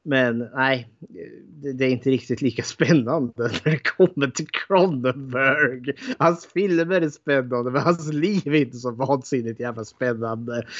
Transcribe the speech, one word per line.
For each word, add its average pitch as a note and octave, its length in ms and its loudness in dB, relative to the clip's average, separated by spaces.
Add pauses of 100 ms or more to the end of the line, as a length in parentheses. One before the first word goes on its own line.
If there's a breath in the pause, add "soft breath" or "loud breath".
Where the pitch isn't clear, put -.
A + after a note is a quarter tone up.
Men A#2+ 460 0
nej, C3 340 0 (600)
det, C#3+ 240 -10
det C3 120 0
är C3 60 4
inte B2+ 200 0
riktigt B2 320 0
lika A#2+ 200 -2
spännande C3+ 760 2
<laughs> - 20 -10
när A#2 320 -2
det D#3 80 0
kommer D3 500 2
till D3+ 200 -6
Cronenberg. C3+ 1500 0 (240 loud breath)
Hans E3+ 280 2
filmer F3 540 2
är D#3+ 80 0
spännande, B2+ 640 -2
men C#3 120 0
hans E3 300 0
liv F3+ 340 0
är D3 80 0
inte C3 220 2
så B2 140 -6
vansinnigt B2 720 -2
jävla A2+ 240 -6
spännande. A#2 800 -4 (140 loud breath)